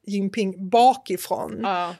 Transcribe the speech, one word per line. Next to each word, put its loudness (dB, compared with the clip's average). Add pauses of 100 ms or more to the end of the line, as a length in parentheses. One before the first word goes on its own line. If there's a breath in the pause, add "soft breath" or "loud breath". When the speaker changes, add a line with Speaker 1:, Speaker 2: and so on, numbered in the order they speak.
Speaker 1:
Jinping -4
bakifrån. 2
Speaker 2:
Ja. -4